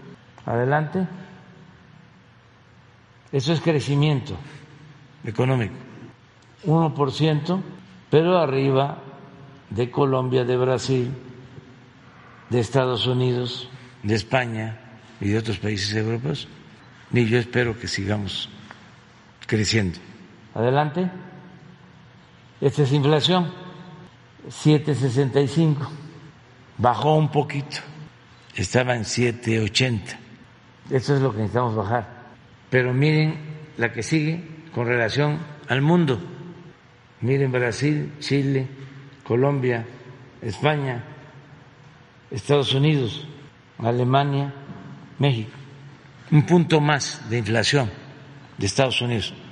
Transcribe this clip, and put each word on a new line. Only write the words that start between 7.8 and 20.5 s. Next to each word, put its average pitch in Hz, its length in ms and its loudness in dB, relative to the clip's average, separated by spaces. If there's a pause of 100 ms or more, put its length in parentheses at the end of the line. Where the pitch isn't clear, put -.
pero 170 280 6
arriba 135 640 2 (680)
de 120 220 -2
Colombia, 131 540 2
de 123 120 2
Brasil, 127 560 0 (1400)
de 120 100 2
Estados 127 480 2
Unidos, 123 640 -2 (340)
de 104 120 2
España 113 640 -2 (400)
y 101 100 -2
de 104 80 2
otros 113 200 -2
países 104 380 -2
europeos. 117 520 -2 (640)
Y 120 140 4
yo 113 140 4
espero 120 400 0
que - 80 -8
sigamos 98 600 -4 (960)
creciendo. 104 540 0 (540)